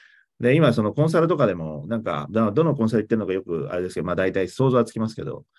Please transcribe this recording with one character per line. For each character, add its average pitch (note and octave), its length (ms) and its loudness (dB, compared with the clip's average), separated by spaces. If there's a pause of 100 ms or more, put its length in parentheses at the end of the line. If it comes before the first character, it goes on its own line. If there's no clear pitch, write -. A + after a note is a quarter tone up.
(380)
で、 A#2+ 160 4
今 D3+ 180 6
そ A2+ 120 0
の G#2 80 -2
コ C#3+ 120 2
ン D#3+ 60 2
サ E3 100 2
ル E3 60 4
と E3+ 100 2
か C3+ 100 2
で F#2+ 80 2
も、 D#2 340 -8
な A2+ 80 -4
ん G#2 80 -6
か、 D2 260 -6
ど-、 G#2+ 220 2
ど C#3+ 100 2
の D#3 140 0
コ A2+ 80 0
ン A2 40 2
サ A2+ 80 0
ル A2 60 2
行 A2 40 -6
っ - 20 -10
て A#2 80 0
る - 20 2
の G2+ 80 -4
か F2+ 60 -2
よ F#2+ 100 -2
く E2 300 -6
あ F2+ 40 -4
れ F2+ 60 -2
で F2+ 60 -4
す - 60 -12
け F2 80 -4
ど、 D#2+ 40 -6
ま F2 60 -2
あ、 - 20 -4
大 F#2+ 160 0
体 F#2+ 160 -2
想 C3 240 0
像 B2 60 2
は A#2 80 4
つ - 80 -12
き A2 80 -6
ま A2 80 -2
す A2+ 80 -14
け D#2 80 -10
ど、 D2 200 -10 (140)